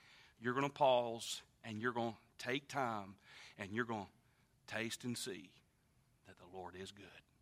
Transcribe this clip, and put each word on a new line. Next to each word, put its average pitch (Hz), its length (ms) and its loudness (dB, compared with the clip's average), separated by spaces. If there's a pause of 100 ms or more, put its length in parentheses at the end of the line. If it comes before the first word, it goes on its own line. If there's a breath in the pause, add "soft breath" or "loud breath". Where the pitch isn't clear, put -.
(420 loud breath)
You're 120 120 2
gonna 139 160 4
pause 123 720 4 (220)
and 110 180 -6
you're 123 120 2
gonna 117 220 0 (220)
take 131 300 -2
time 110 480 -2 (420 loud breath)
and 101 140 -6
you're 113 140 2
gonna 110 220 -2 (600 soft breath)
taste 113 360 -4
and 120 140 -2
see 92 320 -6 (800)
that 95 100 -20
the 92 200 -14
Lord 90 220 -8
is 95 120 -8
good. 101 140 -18 (360)